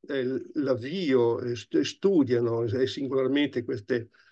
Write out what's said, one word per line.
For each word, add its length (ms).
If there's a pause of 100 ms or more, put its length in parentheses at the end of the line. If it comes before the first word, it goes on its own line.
eh, 360 (120)
l'avvio, 840
eh, 160
st-, 240
studiano, 800
eh, 240
singolarmente 800
queste, 460 (220)